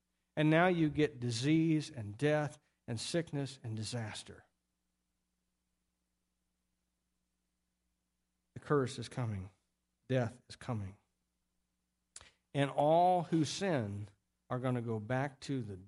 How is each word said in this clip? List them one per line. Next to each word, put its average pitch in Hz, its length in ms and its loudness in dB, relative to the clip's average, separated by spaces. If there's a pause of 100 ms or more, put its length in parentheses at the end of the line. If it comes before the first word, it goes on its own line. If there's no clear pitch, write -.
(360)
And 156 140 4
now 165 180 6
you 170 220 4
get 147 320 0
disease 147 760 2
and 104 220 -8
death 147 420 0 (280)
and 120 120 -4
sickness 147 640 -4
and 110 140 -6
disaster. 107 680 -8 (4000)
The 127 40 -10
curse 135 400 0
is 117 80 -8
coming. 104 420 -4 (600)
Death 123 240 0 (160)
is - 80 -16
coming. 101 380 -6 (1600)
And 139 180 2
all 165 520 4
who 165 220 2
sin 113 640 -2 (400)
are 127 100 -4
gonna 123 220 -2
go 117 180 -4
back 131 420 -4
to 139 200 -4
the 104 160 -8 (100)